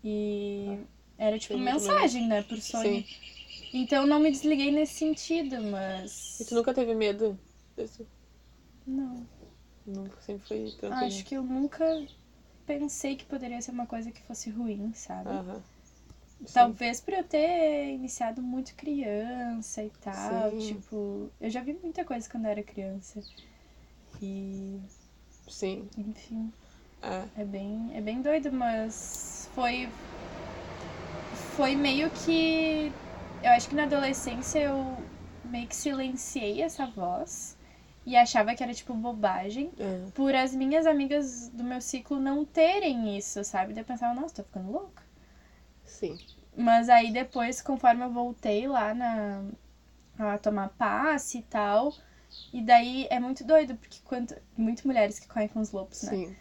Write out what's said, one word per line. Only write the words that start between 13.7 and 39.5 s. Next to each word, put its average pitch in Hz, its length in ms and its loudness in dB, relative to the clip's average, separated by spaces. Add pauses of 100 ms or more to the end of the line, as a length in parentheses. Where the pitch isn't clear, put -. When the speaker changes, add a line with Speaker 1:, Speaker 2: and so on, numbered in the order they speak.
Speaker 1:
uma 240 160 -6
coisa 226 240 -8
que - 100 -20
fosse - 300 -10
ruim, 214 420 -4
sabe? 185 360 -10
Speaker 2:
Aham. 196 320 -6 (840)
Sim. - 80 -18
Speaker 1:
Talvez 240 460 6
por - 140 -6
eu 370 100 0
ter 302 680 2
iniciado 254 480 -4
muito 254 340 -6
criança 233 1080 -4
e 214 80 -8 (100)
tal, 214 500 -2
Speaker 2:
Sim. 220 60 -4 (160)
Speaker 1:
tipo, 202 560 -8 (100)
eu 226 120 -4
já 247 100 -4
vi 269 120 -6
muita 349 300 -6
coisa 240 260 -6
quando 226 160 -6
eu 214 60 0
era 208 120 -4
criança. 196 600 -10 (1000)
E 196 580 -8 (680)
Speaker 2:
Sim. 196 400 -6 (100)
Speaker 1:
enfim. 220 540 -8 (500)
Speaker 2:
É. 190 400 -8
Speaker 1:
É 208 40 -4
bem, 202 500 -6
é 214 60 -6
bem 226 200 -2
doido, 294 300 2
mas 226 1000 -4
foi, 247 340 -2 (1700)
foi 277 200 4
meio 285 360 4
que, 320 800 2 (520)
eu 240 80 8
acho 240 180 6
que 277 60 -2
na 302 80 2
adolescência 269 760 0
eu 269 380 0 (480)
meio 240 220 -6
que - 80 -10
silenciei 262 840 -2
essa 311 240 -2
voz 202 720 -6 (480)
e 247 100 -2
achava 233 400 8
que 262 80 -4
era, 247 100 -4
tipo, - 220 -8
bobagem 220 840 -2